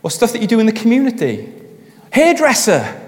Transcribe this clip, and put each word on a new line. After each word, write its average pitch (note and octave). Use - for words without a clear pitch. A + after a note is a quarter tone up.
Or D#3+
stuff A#3
that A3+
you G#3
do A3+
in A3
the A3
community? A3+
Hairdresser. B3